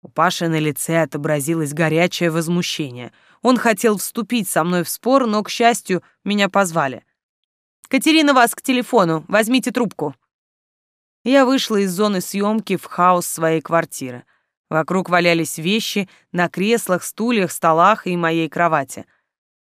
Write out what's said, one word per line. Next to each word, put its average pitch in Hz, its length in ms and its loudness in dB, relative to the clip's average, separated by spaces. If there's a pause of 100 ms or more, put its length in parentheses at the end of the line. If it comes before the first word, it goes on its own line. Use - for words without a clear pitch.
У - 20 -18
Паши 170 380 -2
на 160 140 0
лице 156 420 -2
отобразилось 151 720 -4
горячее 165 560 0
возмущение. 156 840 -4 (300)
Он 247 140 4
хотел 214 420 0
вступить 226 500 -4
со 160 140 0
мной 175 220 0
в - 40 -8
спор, 254 380 0
но, 214 160 0
к - 80 -10
счастью, 226 500 0 (240)
меня 202 240 0
позвали. 165 560 0 (840)
"Катерина 294 440 4
вас 240 220 4
к - 80 -16
телефону, 190 640 0
возьмите 220 460 0
трубку". 185 420 -4 (1080)
Я 269 200 6
вышла 247 340 0
из 196 120 0
зоны 196 300 0
съёмки 202 560 -2
в - 80 -8
хаос 180 420 2
своей 160 340 0
квартиры. 139 640 -4 (480)
Вокруг 165 380 -2
валялись 170 500 0
вещи 196 500 -2 (220)
на 175 180 0
креслах, 190 540 0
стульях, 214 480 -2
столах 175 560 2
и 180 100 -2
моей 165 320 0
кровати. 160 580 -2 (680)